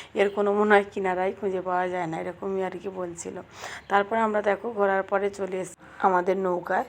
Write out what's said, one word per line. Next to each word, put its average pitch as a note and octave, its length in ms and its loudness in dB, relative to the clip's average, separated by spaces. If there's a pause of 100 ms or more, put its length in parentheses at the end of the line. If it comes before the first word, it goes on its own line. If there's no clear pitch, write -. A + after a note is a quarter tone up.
(140)
এর G3 160 4
কোনো G3+ 240 2
মনে G#3 200 4
হয় G3+ 180 8
কিনারাই F#3+ 420 -2
খুঁজে F#3 280 -4
পাওয়া F3+ 280 0
যায় F3+ 180 -4
না, D#3+ 120 -4
এরকমই F#3+ 440 -6
আর F#3 180 -6
কি G3 80 -10
বলছিল। F#3 460 -10 (520)
তারপর G3+ 300 2
আমরা G#3+ 240 2
দেখো G3+ 300 0
ঘোরার G3 320 2
পরে G3 260 0
চলে F#3 280 -6
এসেছি F3+ 180 -8 (240)
আমাদের F#3 380 4
নৌকায়। F3+ 360 -2 (160)